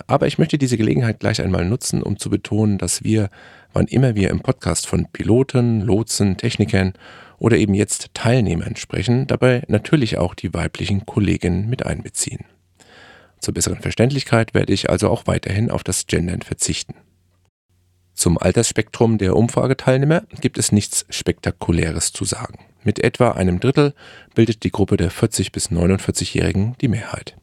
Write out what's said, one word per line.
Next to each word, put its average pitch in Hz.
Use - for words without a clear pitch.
aber 143
ich -
möchte 156
diese 123
Gelegenheit 113
gleich 104
einmal 90
nutzen, -
um 101
zu 107
betonen, 104
dass -
wir, 107
wann 95
immer 123
wir 95
im -
Podcast -
von -
Piloten, 120
Lotsen, 101
Technikern 98
oder 113
eben 98
jetzt -
Teilnehmern 104
sprechen, 120
dabei 123
natürlich 110
auch 87
die 87
weiblichen 87
Kolleginnen 90
mit -
einbeziehen. -
Zur -
besseren 87
Verständlichkeit 117
werde 98
ich -
also 95
auch -
weiterhin 95
auf -
das -
Gendern 87
verzichten. -
Zum -
Altersspektrum 113
der 92
Umfrageteilnehmer 131
gibt -
es -
nichts -
Spektakuläres 82
zu -
sagen. -
Mit -
etwa 120
einem 90
Drittel 139
bildet 113
die 110
Gruppe 98
der 90
vierzig -
bis -
neunundvierzigjährigen 95
die 135
Mehrheit. -